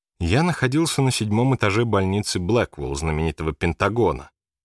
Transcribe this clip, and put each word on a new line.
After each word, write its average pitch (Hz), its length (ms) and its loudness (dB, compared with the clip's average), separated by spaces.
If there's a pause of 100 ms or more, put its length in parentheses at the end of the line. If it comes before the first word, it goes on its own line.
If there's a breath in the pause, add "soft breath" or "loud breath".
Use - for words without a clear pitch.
(220)
Я 92 200 2
находился 151 600 0
на 131 100 2
седьмом 113 440 0
этаже 107 280 2
больницы 101 560 0
Блэквелл, 87 560 -2
знаменитого 78 580 -2
Пентагона, 90 760 -2 (340)